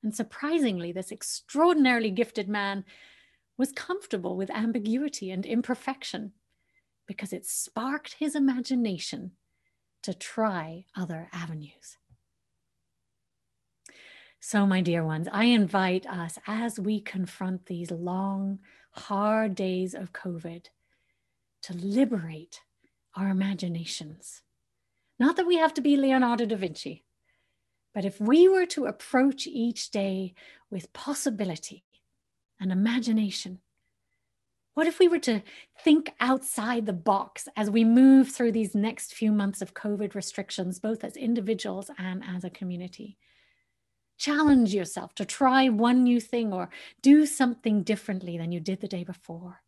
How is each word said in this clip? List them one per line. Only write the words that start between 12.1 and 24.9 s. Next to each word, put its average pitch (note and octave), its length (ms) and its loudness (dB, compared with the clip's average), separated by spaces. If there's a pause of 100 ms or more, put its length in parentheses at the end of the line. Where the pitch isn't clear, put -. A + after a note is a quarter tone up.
So, G3+ 260 2
my F#3 140 4
dear E3+ 240 2
ones, D#3+ 300 -4
I G#3 120 2
invite F#3+ 600 4
us, E3+ 420 -8
as A3 320 -6
we G#3 220 -2
confront F#3 640 -6
these E3+ 260 -8
long, F#3+ 680 -4 (320)
hard G#3 640 -2
days F#3 380 -4
of F3+ 200 -12
covid, E3+ 540 -12 (960)
to F#3 100 -14
liberate F3 880 -2 (540)
our G3 120 -2
imaginations. F3 1160 -6 (760)